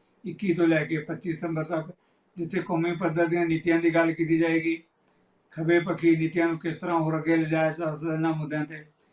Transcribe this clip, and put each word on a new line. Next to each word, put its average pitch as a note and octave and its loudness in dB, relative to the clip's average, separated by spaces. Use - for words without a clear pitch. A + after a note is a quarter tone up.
ਇੱਕੀ F#3 -2
ਤੋਂ E3+ 4
ਲੈ D#3+ 4
ਕੇ D#3 -4
ਪੱਚੀ E3 -8
ਸਤੰਬਰ D#3+ -4
ਤੱਕ, D#3+ -6
ਜਿੱਥੇ E3+ -4
ਕੌਮੀ E3+ -2
ਪੱਧਰ E3 0
ਦੀਆਂ E3+ 0
ਨੀਤੀਆਂ E3 2
ਦੀ E3+ 2
ਗੱਲ E3 4
ਕੀਤੀ D#3+ 0
ਜਾਏਗੀ, E3 0
ਖੱਬੇ E3 2
ਪੱਖੀ E3 2
ਨੀਤੀਆਂ D#3+ 0
ਨੂੰ E3 -2
ਕਿਸ D#3+ -4
ਤਰ੍ਹਾਂ E3+ -2
ਹੋਰ D#3 0
ਅੱਗੇ D#3+ 2
ਲਿਜਾਇਆ D#3+ 2
ਜਾ D#3 -4
ਸਕਦਾ D#3+ -4
ਇਹਨਾਂ D#3+ 0
ਮੁੱਦਿਆਂ D3+ -4
ਤੇ D3+ -16